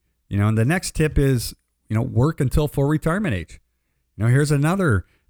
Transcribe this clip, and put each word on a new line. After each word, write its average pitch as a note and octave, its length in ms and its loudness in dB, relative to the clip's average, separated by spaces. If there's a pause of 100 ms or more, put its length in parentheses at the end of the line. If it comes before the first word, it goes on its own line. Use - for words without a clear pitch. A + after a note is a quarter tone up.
(280)
You G2 120 -4
know, G#2 80 2
and A2 100 0
the A2+ 80 2
next E3+ 300 -2
tip D#3 240 0
is, C3+ 360 0 (320)
you G#2+ 80 -4
know, A2 60 0
work A#2 400 0
until D3 260 0
full C#3 180 -2
retirement D#3+ 500 -2
age. E2+ 240 -10 (560)
You F#2+ 80 -6
know, A#2 60 2
here's C#3+ 220 2
another D3+ 540 0 (240)